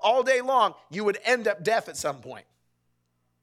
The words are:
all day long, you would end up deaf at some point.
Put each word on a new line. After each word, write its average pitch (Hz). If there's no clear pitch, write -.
all 247
day 254
long, 247
you 196
would 202
end 233
up 202
deaf 196
at 147
some 135
point. 113